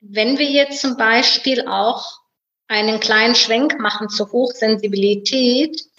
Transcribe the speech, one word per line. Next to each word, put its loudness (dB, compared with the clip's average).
Wenn -2
wir 0
jetzt 0
zum -2
Beispiel 0
auch -4
einen 0
kleinen 2
Schwenk 0
machen -2
zur -4
Hochsensibilität 0